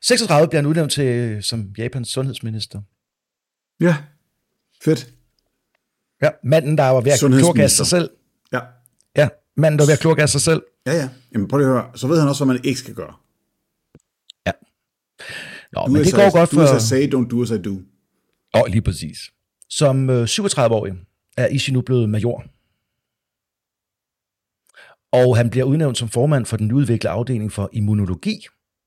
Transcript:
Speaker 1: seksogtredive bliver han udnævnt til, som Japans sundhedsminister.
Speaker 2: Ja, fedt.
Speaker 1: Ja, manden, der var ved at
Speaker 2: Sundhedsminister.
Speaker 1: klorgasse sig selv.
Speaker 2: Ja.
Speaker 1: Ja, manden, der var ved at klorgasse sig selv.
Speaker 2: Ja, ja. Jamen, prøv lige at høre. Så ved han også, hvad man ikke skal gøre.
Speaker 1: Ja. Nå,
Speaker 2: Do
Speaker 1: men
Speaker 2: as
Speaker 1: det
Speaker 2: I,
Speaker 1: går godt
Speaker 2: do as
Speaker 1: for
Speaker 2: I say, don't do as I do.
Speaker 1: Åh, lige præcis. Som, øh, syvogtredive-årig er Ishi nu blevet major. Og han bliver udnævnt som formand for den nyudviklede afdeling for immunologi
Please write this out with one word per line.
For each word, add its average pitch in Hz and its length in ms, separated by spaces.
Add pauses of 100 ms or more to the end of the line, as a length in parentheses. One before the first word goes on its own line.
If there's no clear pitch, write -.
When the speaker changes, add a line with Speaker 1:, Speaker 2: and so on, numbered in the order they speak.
Speaker 1:
seksogtredive 175 460
bliver 160 140
han 143 40
udnævnt 156 260
til, 120 500
som 101 360
Japans 120 300
sundhedsminister. 113 760 (1000)
Speaker 2:
Ja, 170 160 (880)
fedt. - 240 (1120)
Speaker 1:
Ja, 151 80 (140)
manden, 156 340
der 139 100
var 131 120
ved 131 120
at 127 60
Speaker 2:
Sundhedsminister. 139 340
Speaker 1:
klorgasse 135 240
sig 127 100
selv. 175 240 (420)
Speaker 2:
Ja. 127 80 (560)
Speaker 1:
Ja, 143 120 (280)
manden, 151 220
der 147 60
var - 20
ved 151 80
at - 60
klorgasse 156 320
sig 139 80
selv. 160 220 (240)
Speaker 2:
Ja, 127 60
ja. 147 160 (240)
Jamen, 101 160
prøv 139 100
lige 139 100
at 131 40
høre. - 260
Så 127 100
ved 165 100
han 147 100
også, 143 160
hvad 131 100
man 123 100
ikke 131 160
skal 110 140
gøre. 85 200 (1300)
Speaker 1:
Ja. 98 60 (1200)
Nå, - 140
Speaker 2:
Do - 60
Speaker 1:
men 151 80
Speaker 2:
as 147 60
Speaker 1:
det 190 60
Speaker 2:
I, - 40
Speaker 1:
går - 220
godt 170 140
Speaker 2:
do 147 80
as 143 100
Speaker 1:
for 127 60
Speaker 2:
I 113 40
say, 131 340
don't 123 140
do 120 140
as 113 80
I 107 120
do. 98 200 (720)
Speaker 1:
Åh, 110 140
lige 101 140
præcis. 80 360 (500)
Som, 135 420
øh, 120 160
syvogtredive-årig 107 680 (440)
er 123 100
Ishi 139 260
nu 127 80
blevet 123 280
major. 107 360 (2750)
Og 127 240
han 117 140
bliver 127 140
udnævnt 139 340
som 117 100
formand 127 380
for 113 100
den 104 120
nyudviklede 117 440
afdeling 110 400
for 98 200
immunologi 104 760 (400)